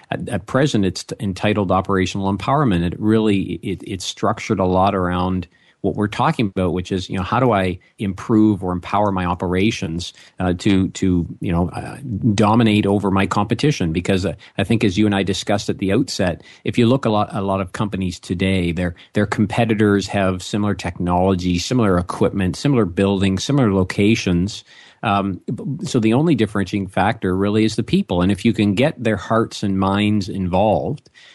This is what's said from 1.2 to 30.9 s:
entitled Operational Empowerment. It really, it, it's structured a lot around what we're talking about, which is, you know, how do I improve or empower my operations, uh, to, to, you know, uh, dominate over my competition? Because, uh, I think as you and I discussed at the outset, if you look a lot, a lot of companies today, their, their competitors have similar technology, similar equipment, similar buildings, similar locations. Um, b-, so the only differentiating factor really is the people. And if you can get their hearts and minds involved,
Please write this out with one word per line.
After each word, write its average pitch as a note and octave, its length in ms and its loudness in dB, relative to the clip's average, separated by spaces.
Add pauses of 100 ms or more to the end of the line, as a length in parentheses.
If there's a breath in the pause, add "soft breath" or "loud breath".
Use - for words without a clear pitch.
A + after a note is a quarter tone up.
entitled G2 500 0
Operational F#2+ 640 0
Empowerment. A2 500 2
It F2 140 -4
really, G#2+ 580 2
it, - 300 -8
it's F#2 180 -8
structured G#2 540 -2
a F#2+ 60 2
lot F#2 300 2
around F2+ 520 -2 (360 soft breath)
what F#2 120 -2
we're G#2 140 -2
talking C3 380 0
about, F#2 260 -2
which F2+ 200 -4
is, F#2+ 160 -4
you - 80 -8
know, F#2 60 -4
how G#2+ 180 0
do B2+ 120 2
I F#2+ 260 0 (200 soft breath)
improve G#2+ 640 2
or F2+ 100 -4
empower G2+ 400 0
my F2+ 120 -2
operations, F2+ 880 -2 (260 loud breath)
uh, F2+ 160 0
to, F#2+ 340 2
to, F2+ 380 0 (140)
you G2 120 -4
know, E2+ 180 0
uh, - 280 -10 (360)
dominate G#2+ 520 4
over G2 240 0
my G2 160 2
competition? G#2+ 680 0
Because, F#2 340 0
uh, E2 80 -4 (240 loud breath)
I G2+ 60 0
think A2+ 200 0
as F#2+ 140 2
you G#2+ 80 4
and G#2 80 2
I G2 80 0
discussed G2+ 480 -2
at D#2 80 -4
the F#2+ 140 -2
outset, G2+ 500 -2 (220 loud breath)
if - 120 -2
you A#2+ 100 4
look C3 180 2
a A#2 60 0
lot, G#2 220 0
a G#2 100 -4
lot G2 180 0
of F2+ 120 -6
companies F#2+ 480 -4
today, F#2 520 0
their, F2 220 -2 (200 loud breath)
their G#2 120 2
competitors G#2+ 840 2
have F#2+ 340 0
similar G#2 320 -2
technology, F2+ 840 0
similar G#2 400 2
equipment, F2+ 580 -2
similar C3+ 280 2
buildings, G2 580 0
similar C3 300 2
locations. F#2+ 920 0 (380 loud breath)
Um, G2+ 440 -2
b-, C3 400 -8
so C3+ 120 0
the A2 140 2
only D#3 220 4
differentiating G2+ 540 -2
factor G2 460 0
really G#2 300 2
is A2 120 0
the A2+ 60 -2
people. G2 380 0
And F2+ 100 4
if F#2+ 140 -2
you A#2 80 4
can G2+ 220 2
get B2+ 280 0
their A2 140 0
hearts A2+ 460 -2
and G2 160 0
minds G2 500 2
involved, F#2 800 0 (260 loud breath)